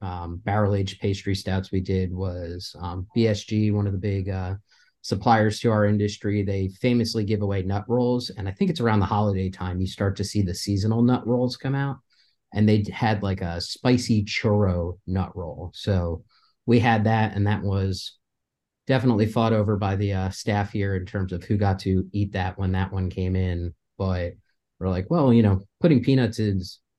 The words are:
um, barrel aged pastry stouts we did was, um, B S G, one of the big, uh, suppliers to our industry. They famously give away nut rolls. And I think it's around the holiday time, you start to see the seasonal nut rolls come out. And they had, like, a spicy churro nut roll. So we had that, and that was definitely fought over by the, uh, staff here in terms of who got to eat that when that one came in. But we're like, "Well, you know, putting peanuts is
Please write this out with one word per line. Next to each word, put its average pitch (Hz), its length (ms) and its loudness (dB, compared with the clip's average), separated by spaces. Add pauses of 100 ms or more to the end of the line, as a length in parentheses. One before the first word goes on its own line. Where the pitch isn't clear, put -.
um, 87 360 -8
barrel 104 360 2
aged 98 260 -4
pastry 98 360 -2
stouts 95 340 -4
we 95 100 0
did 92 320 -2
was, 90 680 -8
um, 92 340 -8
B 113 140 4
S 104 160 -2
G, 107 260 0
one 104 160 0
of 98 60 -2
the 95 60 -4 (140)
big, 95 160 -4
uh, 92 280 -4 (460)
suppliers 107 580 2
to 117 100 2
our 104 160 4
industry. 104 560 0
They 98 240 -2 (140)
famously 117 440 0
give 104 180 -2
away 98 200 -2
nut 98 240 -4
rolls. 123 440 0
And 95 180 -8
I 95 40 -4
think 190 200 0
it's 160 80 -6
around 110 200 2
the 98 160 0
holiday 95 340 0
time, 90 300 -6
you 92 60 -2
start 98 300 -2
to 101 80 -4
see 104 180 0
the 92 120 -2
seasonal 107 480 0
nut 123 240 2
rolls 123 300 0
come 139 200 -4
out. 139 220 -4 (580)
And 107 120 6
they 107 240 4
had, 107 320 0
like, 95 180 -2
a 85 180 -4
spicy 120 640 2
churro 95 760 0 (100)
nut 92 280 -2
roll. 85 380 -10
So 87 480 -2 (440)
we 120 120 6
had 113 260 4
that, 110 300 2
and 101 140 0
that 104 160 0
was 95 520 -4 (720)
definitely 120 400 2
fought 113 260 2
over 104 240 2
by 98 200 0
the, 101 160 0
uh, 95 180 -2
staff 101 420 -2
here 98 220 -2
in 90 100 -4
terms 92 280 -6
of 85 100 -6
who 107 140 -2
got 98 240 0
to 95 320 0
eat 101 200 -2
that 92 240 -4
when 95 160 -4
that 92 200 -2
one 92 180 -4
came 92 240 -2
in. 87 400 -2 (240)
But 92 360 -2 (440)
we're 92 100 -4
like, 92 220 -2
"Well, 147 220 4
you 117 100 8
know, 98 200 4 (180)
putting 143 220 6
peanuts 127 360 2
is 98 420 -2 (180)